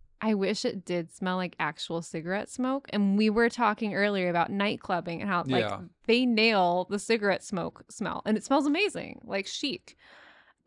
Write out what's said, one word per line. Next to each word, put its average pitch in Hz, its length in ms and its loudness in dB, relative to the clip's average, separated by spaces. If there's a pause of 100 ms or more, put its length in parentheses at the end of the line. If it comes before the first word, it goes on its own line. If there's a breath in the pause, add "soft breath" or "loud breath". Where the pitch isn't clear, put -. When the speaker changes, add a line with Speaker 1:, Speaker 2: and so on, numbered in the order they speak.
(200)
Speaker 1:
I 214 140 2
wish 196 300 0
it 196 200 -4
did 175 280 -4
smell 185 240 -2
like 180 240 -4
actual 165 420 -4
cigarette 180 460 -6
smoke. 262 440 -4
And 202 240 2
we 214 140 6
were 233 180 4
talking 214 460 0
earlier 196 360 0
about 170 200 0
night 196 300 -2
clubbing 170 400 -4
and 202 100 -4
how, 175 160 0
like, 127 180 2
Speaker 2:
Yeah. 101 160 -4 (260)
Speaker 1:
they 240 200 4
nail 208 640 4
the 202 80 -2
cigarette 208 460 2
smoke 170 460 -6
smell. - 360 -6
And 220 100 2
it - 80 -6
smells 277 220 2
amazing, 339 580 -2
like, 196 220 -4
chic. - 500 -8 (720 soft breath)